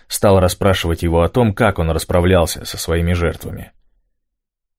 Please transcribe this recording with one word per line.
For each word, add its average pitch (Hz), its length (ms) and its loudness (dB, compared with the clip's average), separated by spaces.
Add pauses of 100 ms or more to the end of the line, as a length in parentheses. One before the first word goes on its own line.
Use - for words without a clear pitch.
стал 98 320 2
расспрашивать 90 600 0
его 85 200 2
о 85 60 2
том, 117 240 0
как 107 260 0
он 82 120 -2
расправлялся 87 760 0
со - 140 -12
своими 85 340 -2
жертвами. - 600 -6 (1080)